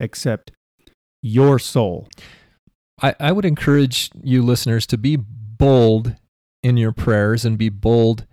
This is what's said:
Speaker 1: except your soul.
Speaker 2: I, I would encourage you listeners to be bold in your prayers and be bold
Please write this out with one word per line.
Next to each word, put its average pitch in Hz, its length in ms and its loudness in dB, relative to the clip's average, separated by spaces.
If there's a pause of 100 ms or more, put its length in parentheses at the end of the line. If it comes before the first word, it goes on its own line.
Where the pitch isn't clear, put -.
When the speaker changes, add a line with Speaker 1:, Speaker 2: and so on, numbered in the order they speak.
Speaker 1:
except - 520 -8 (680)
your 131 360 2
soul. 98 500 -4 (960)
Speaker 2:
I, 135 180 -2
I 143 120 -2
would 196 120 -2
encourage 143 680 0 (120)
you 127 200 0
listeners 117 440 0
to 127 100 -4
be 135 200 -2
bold 113 1000 0 (460)
in 123 160 2
your 113 140 0
prayers 113 520 0
and 110 140 -2
be 110 100 0
bold 113 640 0